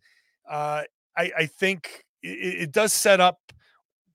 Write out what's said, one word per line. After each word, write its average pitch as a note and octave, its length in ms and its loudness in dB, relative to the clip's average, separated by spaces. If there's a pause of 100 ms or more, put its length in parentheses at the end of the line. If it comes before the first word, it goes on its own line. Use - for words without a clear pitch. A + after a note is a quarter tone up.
(480)
uh, D3+ 340 -6 (340)
I, F3 220 -2
I D#3+ 80 2
think - 580 -6 (180)
it, F3+ 400 -8
it D3+ 100 -8
does - 200 2
set G3 280 4
up F3+ 180 4 (760)